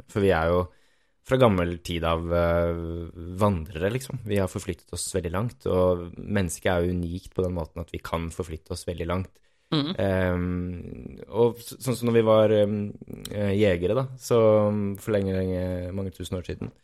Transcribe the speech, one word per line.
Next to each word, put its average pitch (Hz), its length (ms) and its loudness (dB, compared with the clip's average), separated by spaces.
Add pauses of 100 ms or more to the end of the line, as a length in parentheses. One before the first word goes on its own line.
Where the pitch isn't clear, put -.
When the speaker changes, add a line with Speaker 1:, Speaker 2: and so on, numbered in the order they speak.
Speaker 1:
for 104 160 -2
vi 98 80 6
er 85 220 4
jo 90 120 4 (640)
fra 131 140 2
gammel 90 400 4
tid 82 240 -4
av, 82 160 2 (160)
eh, 85 380 2 (680)
vandrere, 90 500 0
liksom. 131 360 -6
Vi 101 100 -2
har 95 100 2
forflyttet - 460 -8
oss - 220 -6
veldig 87 180 -2
langt, 110 340 -4
og 90 520 2
mennesket 95 520 -2
er 90 140 2
jo 90 80 0
unikt 87 420 -4
på 92 80 2
den 90 140 -2
måten 82 240 -6
at 82 100 -10
vi 82 80 -8
kan 85 300 -6
forflytte 82 440 -10
oss 87 120 -8
veldig 85 240 -6
langt. 90 220 -2 (420)
Speaker 2:
Mhm. 156 260 0
Speaker 1:
Ehm, 90 1200 -2 (100)
og 113 280 2
s-, - 220 -16
sånn 123 160 -2
som 117 120 -2
når 117 60 2
vi 117 80 6
var, 110 280 6
ehm, 104 420 2 (400)
eh, 101 240 -2
jegere 95 380 2
da, 131 120 -2 (120)
så, 107 500 4
um, 101 280 -2
for 110 160 -6
lenge, 98 200 2
lenge, 92 640 -2
mange 98 180 -6
tusen 92 260 -8
år 85 60 -8
siden, - 260 -8 (140)